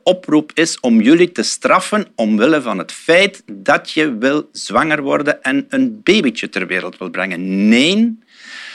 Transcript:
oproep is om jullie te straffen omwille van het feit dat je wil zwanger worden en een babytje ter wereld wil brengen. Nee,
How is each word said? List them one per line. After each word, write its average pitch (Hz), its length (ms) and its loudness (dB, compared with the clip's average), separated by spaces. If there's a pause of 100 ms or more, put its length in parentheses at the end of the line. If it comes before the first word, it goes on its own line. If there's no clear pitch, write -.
oproep 156 500 0
is 165 260 -2
om 117 220 4
jullie 170 300 4
te - 120 -4
straffen 185 720 0
omwille 113 460 2
van 110 160 -6
het 85 140 -10
feit 190 600 0
dat 143 400 -2
je 156 260 -2
wil 139 340 -2
zwanger 151 500 -2
worden 143 420 -2
en 135 260 -2
een 127 340 -2
babytje 151 460 0
ter 92 180 -6
wereld 90 300 -6
wil 92 120 -10
brengen. 92 600 -2
Nee, 196 500 2 (560)